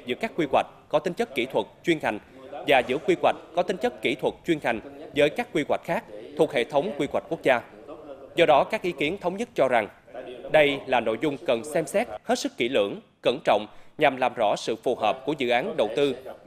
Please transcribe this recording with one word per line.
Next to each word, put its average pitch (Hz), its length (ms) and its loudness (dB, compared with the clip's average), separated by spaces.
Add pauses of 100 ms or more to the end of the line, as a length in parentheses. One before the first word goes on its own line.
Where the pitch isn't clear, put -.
giữa 120 80 -4
các 226 220 -6
quy 160 160 0
hoạch 113 140 4 (220)
có 151 100 0
tính 175 160 -2
chất - 200 -4
kỹ 120 120 0
thuật, 117 200 -2 (180)
chuyên 165 180 2
ngành 110 160 -2 (480)
và 139 120 6
giữa 123 200 2
quy 170 240 2
hoạch 120 140 2 (200)
có 180 60 4
tính 185 140 -4
chất 240 260 -4
kỹ - 120 0
thuật, 123 200 -2 (120)
chuyên 160 160 2
ngành 117 180 0 (360)
với 147 140 6
các - 220 -6
quy 151 160 0
hoạch 104 160 0
khác 196 200 -4 (340)
thuộc 160 140 4
hệ 123 120 2
thống 143 340 0
quy 151 140 0
hoạch 113 160 -2
quốc - 140 -6
gia. 123 180 4 (760)
Do 165 100 6
đó, 151 180 6
các 208 180 -4
ý 175 100 -2
kiến 170 280 -2
thống 180 160 -4
nhất 240 180 -6
cho 135 140 4
rằng 113 200 2 (640)
đây 143 340 4
là 127 140 2
nội 113 220 0
dung 147 140 0 (100)
cần 117 180 0
xem - 220 -2
xét - 220 -2 (160)
hết 240 140 0
sức - 180 -6
kỹ - 120 0
lưỡng, 127 320 0 (220)
cẩn 127 220 0
trọng 107 220 2 (320)
nhằm 139 180 4
làm 127 200 0
rõ 117 220 2
sự 113 180 -4
phù 127 180 -2
hợp 104 320 0
của 151 120 -2
dự 120 100 0
án 131 280 0
đầu 113 200 2
tư 143 180 2 (320)